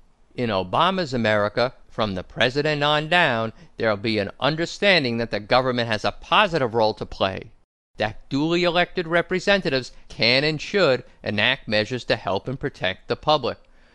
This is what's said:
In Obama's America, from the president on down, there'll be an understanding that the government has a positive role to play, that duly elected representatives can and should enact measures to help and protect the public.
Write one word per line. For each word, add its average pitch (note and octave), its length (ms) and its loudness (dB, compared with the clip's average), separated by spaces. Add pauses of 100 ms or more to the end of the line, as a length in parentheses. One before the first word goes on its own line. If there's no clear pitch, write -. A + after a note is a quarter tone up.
(360)
In A#2+ 140 -2
Obama's B2+ 600 0
America, A2 600 0 (140)
from G#2 260 -4
the F2+ 80 -6
president C#3+ 600 -2
on D3+ 240 0
down, C3 440 2 (240)
there'll A2 200 0
be G#2+ 220 -2
an G2 200 -2
understanding D#3 800 0
that A#2 160 -4
the G#2 80 -4
government B2 480 2
has G#2+ 160 -2
a G#2 80 0
positive E3 600 0
role A2 200 4
to - 100 -10
play, F#2+ 460 -4 (460)
that G#2+ 320 -6
duly E3 340 0
elected F3 460 0
representatives E3+ 840 0 (180)
can B2+ 360 2
and D3+ 160 -2
should C3 420 2 (220)
enact G#2+ 420 0
measures G#2+ 380 -2
to B2+ 100 0
help G2+ 320 -4
and B2+ 140 -6
protect - 480 -6
the A#2+ 80 -2
public. C3 420 0 (360)